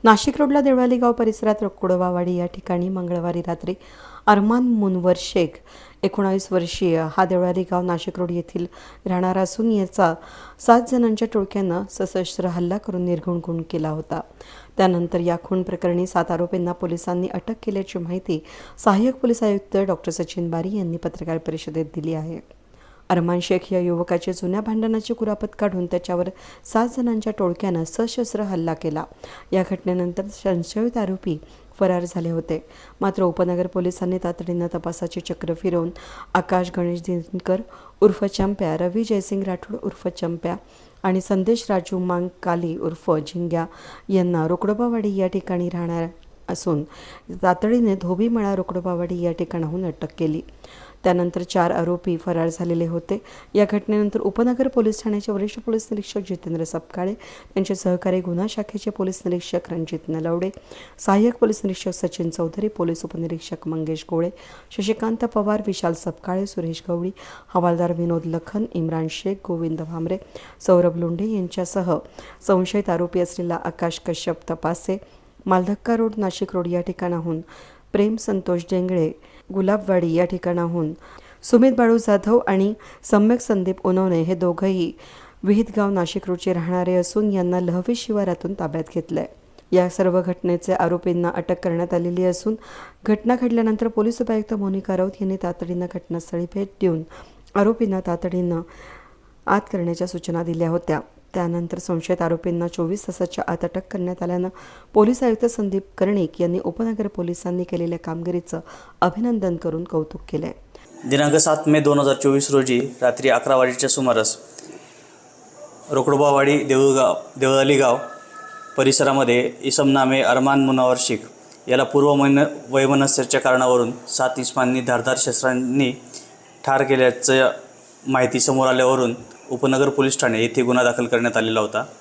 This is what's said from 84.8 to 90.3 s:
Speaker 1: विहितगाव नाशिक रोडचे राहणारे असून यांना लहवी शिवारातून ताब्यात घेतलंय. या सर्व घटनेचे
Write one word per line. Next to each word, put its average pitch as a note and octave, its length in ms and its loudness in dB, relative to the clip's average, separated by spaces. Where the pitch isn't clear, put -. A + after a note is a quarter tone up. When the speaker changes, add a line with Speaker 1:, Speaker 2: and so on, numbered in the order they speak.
Speaker 1:
विहितगाव G3+ 480 2
नाशिक F#3 360 -2
रोडचे F3+ 260 -2
राहणारे F3+ 420 0
असून G3+ 380 2
यांना F3+ 280 0
लहवी F3+ 340 -2
शिवारातून G3+ 600 -2
ताब्यात D#3+ 300 -6
घेतलंय. D#3+ 320 -4
या F3+ 160 4
सर्व F#3 340 2
घटनेचे F3 500 -2